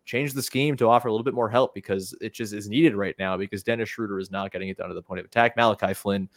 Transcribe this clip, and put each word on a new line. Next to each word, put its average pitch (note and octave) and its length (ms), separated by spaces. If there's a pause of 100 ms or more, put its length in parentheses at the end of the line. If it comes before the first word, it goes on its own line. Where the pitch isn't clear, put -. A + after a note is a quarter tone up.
change C3+ 280
the C3+ 80
scheme C#3 360
to A#2+ 100
offer A#2+ 200
a A#2 40
little A2 120
bit B2+ 100
more A2+ 160
help A#2+ 240
because G2 460
it G#2+ 140
just G#2+ 200
is G#2 140
needed B2+ 280
right G2 220
now F#2+ 200
because G2 260
Dennis A2+ 240
Schroeder G2+ 320
is F#2+ 120
not G2 200
getting F#2 160
it F#2+ 100
done - 120
to F2+ 60
the F2+ 60
point F#2 180
of - 60
attack. A#2 300
Malachi G#2+ 380
Flynn, G2 440